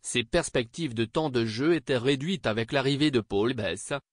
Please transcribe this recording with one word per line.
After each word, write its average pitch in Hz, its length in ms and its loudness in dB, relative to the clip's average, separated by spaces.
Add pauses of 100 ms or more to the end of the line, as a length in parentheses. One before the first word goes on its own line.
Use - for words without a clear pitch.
Ses 120 200 -2
perspectives 147 680 -2
de 113 120 2
temps 156 240 -2
de 123 160 2
jeu 127 300 2
étaient 147 200 -2
réduites 139 500 0
avec 113 280 -2
l'arrivée 139 360 2
de 123 120 2
Paul 104 320 0
Bess 101 400 -6 (200)